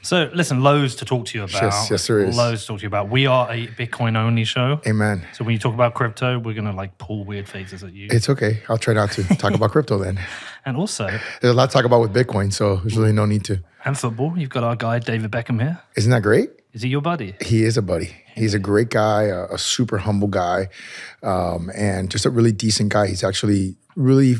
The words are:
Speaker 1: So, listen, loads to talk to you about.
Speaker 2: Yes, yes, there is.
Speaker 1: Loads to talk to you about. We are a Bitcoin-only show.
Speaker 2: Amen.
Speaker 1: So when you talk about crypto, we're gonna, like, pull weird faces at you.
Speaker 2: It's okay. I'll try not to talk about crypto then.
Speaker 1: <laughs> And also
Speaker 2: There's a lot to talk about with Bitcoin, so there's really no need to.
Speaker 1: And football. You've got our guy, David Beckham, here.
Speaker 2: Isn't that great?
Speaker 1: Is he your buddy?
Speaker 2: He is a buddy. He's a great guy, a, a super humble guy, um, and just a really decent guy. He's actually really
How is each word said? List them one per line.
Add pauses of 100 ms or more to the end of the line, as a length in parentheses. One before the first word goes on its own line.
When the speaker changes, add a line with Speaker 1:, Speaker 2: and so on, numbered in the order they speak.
Speaker 1:
So,
listen,
loads
to
talk
to
you
about.
Speaker 2:
Yes,
yes,
there
is.
Speaker 1:
Loads
to
talk
to
you
about.
We
are
a
Bitcoin-only
show.
Speaker 2:
Amen.
Speaker 1:
So
when
you
talk
about
crypto,
we're
gonna,
like,
pull
weird
faces
at
you.
Speaker 2:
It's
okay.
I'll
try
not
to (120)
talk
about
crypto
then.
Speaker 1:
<laughs> (340)
And
also (340)
Speaker 2:
There's
a
lot
to
talk
about
with
Bitcoin,
so
there's
really
no
need
to. (240)
Speaker 1:
And
football.
You've
got
our
guy,
David
Beckham,
here. (160)
Speaker 2:
Isn't
that
great? (220)
Speaker 1:
Is
he
your
buddy?
Speaker 2:
He
is
a
buddy. (200)
He's
a
great
guy,
a,
a
super
humble
guy, (540)
um,
and
just
a
really
decent
guy.
He's
actually (200)
really